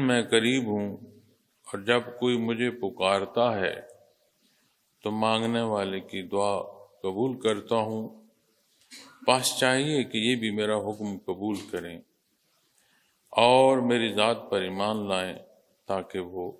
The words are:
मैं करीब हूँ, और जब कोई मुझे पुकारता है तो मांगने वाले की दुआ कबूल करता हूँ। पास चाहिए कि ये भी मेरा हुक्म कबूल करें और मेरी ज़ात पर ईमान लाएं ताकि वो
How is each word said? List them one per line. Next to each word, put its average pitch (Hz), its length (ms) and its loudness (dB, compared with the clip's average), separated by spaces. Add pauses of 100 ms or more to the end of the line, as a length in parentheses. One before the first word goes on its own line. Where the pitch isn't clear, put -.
मैं 123 260 2
करीब 117 400 2
हूँ, 101 400 -6 (580)
और 101 160 -10
जब 117 360 0
कोई 123 200 2
मुझे 113 320 -2
पुकारता 98 800 0
है 95 220 -2 (1300)
तो 107 80 -4
मांगने 110 520 0
वाले 98 380 -2
की 98 220 -10
दुआ 101 280 0 (500)
कबूल 107 420 -4
करता 107 340 -2
हूँ। 110 240 -2 (1300)
पास 127 320 2
चाहिए 135 460 2
कि 113 140 -4
ये 117 160 2
भी 110 180 -2
मेरा 107 240 0
हुक्म 104 420 -6
कबूल 101 380 -4 (140)
करें 85 300 -10 (1300)
और 131 500 8
मेरी 117 300 2
ज़ात 110 380 2
पर 98 140 0
ईमान 101 440 -2
लाएं 92 240 -2 (540)
ताकि 95 340 -6
वो 90 220 -8 (160)